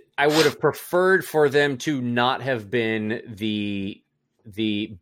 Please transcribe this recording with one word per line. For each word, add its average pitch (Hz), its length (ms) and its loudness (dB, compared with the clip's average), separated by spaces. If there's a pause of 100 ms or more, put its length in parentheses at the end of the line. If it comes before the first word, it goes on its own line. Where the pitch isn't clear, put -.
(180)
I 143 100 4
would 156 180 4
have 131 140 0
preferred 180 640 0
for 151 240 2
them 143 300 2
to 147 220 -4
not 120 400 0
have 120 280 -4
been 110 580 -2
the, 104 760 -4 (440)
the 107 560 -4